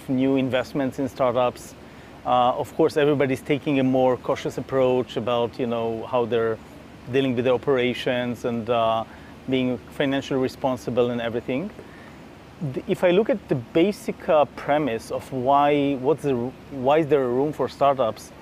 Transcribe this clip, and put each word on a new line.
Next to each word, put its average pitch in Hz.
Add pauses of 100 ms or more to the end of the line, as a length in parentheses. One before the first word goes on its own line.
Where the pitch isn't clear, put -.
new 135
investments 131
in 135
startups. 123 (500)
Uh, 123
of 143
course, 160
everybody's 143
taking 143
a 131
more 127
cautious 135
approach 127
about, 120
you 127
know, 113
how 123
they're 113 (540)
dealing 131
with 120
their 127
operations 123
and, 117
uh, 113 (460)
being 127 (140)
financially 139
responsible 123
and 120
everything. 120 (1040)
The, 160
if 190
I 180
look 208
at 233
the 175
basic, 170
uh, 151 (100)
premise 143
of 131
why, 139
what's 131
the, 143 (380)
why 139
is 160
there 139
a 123
room 135
for 139
startups, 131 (100)